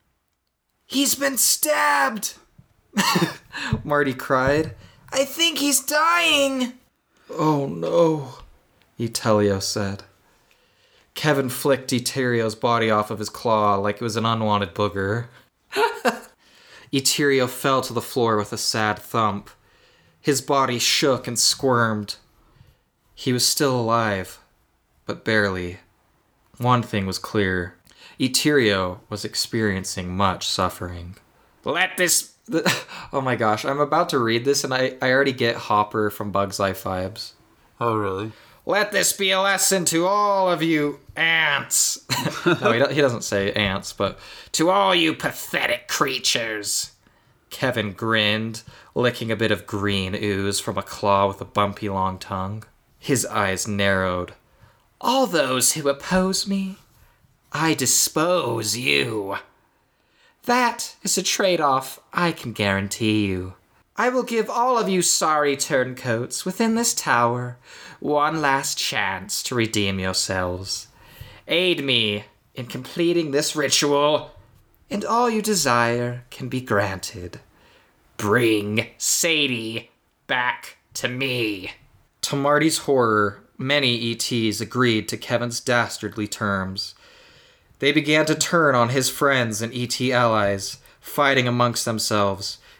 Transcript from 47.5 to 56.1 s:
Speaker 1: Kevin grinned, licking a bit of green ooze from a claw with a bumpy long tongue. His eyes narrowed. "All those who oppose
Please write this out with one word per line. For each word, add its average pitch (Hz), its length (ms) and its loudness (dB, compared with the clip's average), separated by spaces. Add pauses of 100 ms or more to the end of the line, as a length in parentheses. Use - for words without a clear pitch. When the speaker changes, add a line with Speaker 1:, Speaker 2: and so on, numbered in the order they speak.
Speaker 1:
Kevin 110 420 -2
grinned, 110 720 0 (320)
licking 120 360 0
a 110 60 0
bit 110 140 0
of 101 160 -2
green 98 480 -2
ooze 98 460 -2
from 95 180 -6
a 98 40 -4
claw 101 440 2
with 95 140 -4
a 95 40 -8
bumpy 101 440 -2
long 95 300 -2
tongue. 98 460 -8 (340)
His - 280 0
eyes 98 420 0
narrowed. 95 640 0 (640)
"All 254 260 2
those 131 460 2
who 139 160 0
oppose 185 580 0